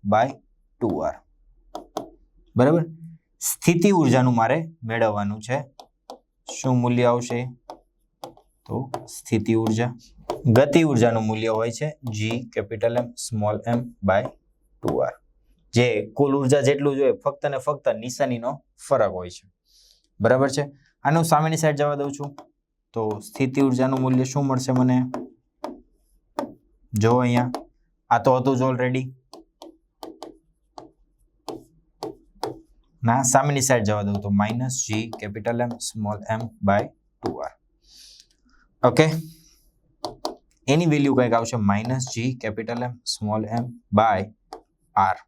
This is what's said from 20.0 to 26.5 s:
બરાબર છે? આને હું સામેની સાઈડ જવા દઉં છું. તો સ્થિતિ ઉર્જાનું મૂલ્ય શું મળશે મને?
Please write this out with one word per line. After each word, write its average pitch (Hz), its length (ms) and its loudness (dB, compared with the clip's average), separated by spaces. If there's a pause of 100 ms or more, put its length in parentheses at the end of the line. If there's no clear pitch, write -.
બરાબર 127 380 4
છે? 143 60 -2 (400)
આને 147 160 4
હું 160 120 0
સામેની 160 320 2
સાઈડ 147 180 2
જવા 147 140 2
દઉં 143 220 -4
છું. 139 120 -10 (640)
તો 117 80 -4 (260)
સ્થિતિ 135 340 -2
ઉર્જાનું 131 400 2
મૂલ્ય 131 300 2
શું 143 140 0
મળશે 131 260 0
મને? 127 260 4 (2000)